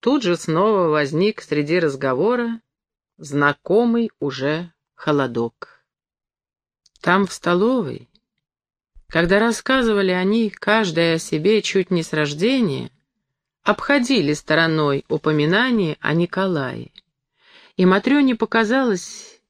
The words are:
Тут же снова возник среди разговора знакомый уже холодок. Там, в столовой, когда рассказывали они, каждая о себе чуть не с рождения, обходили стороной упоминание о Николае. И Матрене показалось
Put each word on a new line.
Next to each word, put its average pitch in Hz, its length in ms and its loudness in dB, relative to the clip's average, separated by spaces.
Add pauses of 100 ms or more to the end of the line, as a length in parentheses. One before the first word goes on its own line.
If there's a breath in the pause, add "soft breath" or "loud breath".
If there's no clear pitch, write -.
Тут 269 220 0
же 175 140 0
снова 180 520 0
возник 151 540 0
среди 147 360 -2
разговора 170 800 -2 (580)
знакомый 180 1000 0
уже 147 540 -4 (220)
холодок. 127 920 -4 (1160)
Там, 190 260 2
в - 60 -12
столовой, 180 760 -2 (1000)
когда 175 300 2
рассказывали 226 720 0
они, 196 400 0
каждая 170 680 0
о - 20 -2
себе 190 440 0
чуть - 280 -2
не 175 120 0
с - 100 -8
рождения, 151 760 0 (720)
обходили 226 720 0
стороной 156 760 0
упоминание 160 920 0
о - 140 -2
Николае. 165 800 -2 (840 soft breath)
И 185 100 4
Матрене 262 500 4
показалось 226 1120 -2